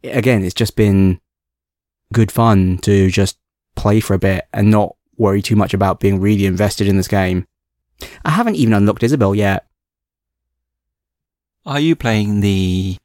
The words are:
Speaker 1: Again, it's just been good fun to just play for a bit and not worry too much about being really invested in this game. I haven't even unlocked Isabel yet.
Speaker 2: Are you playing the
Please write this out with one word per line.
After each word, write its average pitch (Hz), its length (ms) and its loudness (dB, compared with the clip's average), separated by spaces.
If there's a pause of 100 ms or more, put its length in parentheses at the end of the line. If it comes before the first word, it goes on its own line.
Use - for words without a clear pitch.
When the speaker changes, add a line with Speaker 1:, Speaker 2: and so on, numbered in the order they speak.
Speaker 1:
Again, 117 400 0
it's 90 100 -6
just - 220 -4
been 98 440 2 (920)
good 110 180 0
fun 95 480 2
to 98 300 2
just 98 280 -2 (380)
play 107 240 0
for - 140 -2
a 190 60 0
bit 95 340 -2
and 104 160 2
not 104 260 0 (220)
worry 101 240 0
too - 140 -2
much 101 180 0
about 95 260 -2
being 98 200 0
really 98 260 0
invested 95 420 -2
in 98 100 2
this 92 100 -2
game. 92 400 -2 (760)
I 143 60 -2
haven't 220 240 0
even 113 180 0
unlocked 101 300 0
Isabel 117 320 0
yet. 98 300 -2 (2000)
Speaker 2:
Are 143 140 -6
you 165 160 2
playing 104 460 -2
the 92 640 0